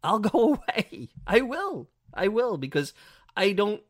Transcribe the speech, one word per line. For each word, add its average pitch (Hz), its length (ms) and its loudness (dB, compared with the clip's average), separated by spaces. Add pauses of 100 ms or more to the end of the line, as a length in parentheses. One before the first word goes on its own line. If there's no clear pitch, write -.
I'll 202 160 2
go 220 360 4
<laughs> - 0 -
away. - 540 -6 (180)
I 220 140 6
will. 277 480 -6 (220)
I 185 160 -2
will, 220 300 0
because 135 360 -4 (440)
I 196 140 4
don't 208 380 0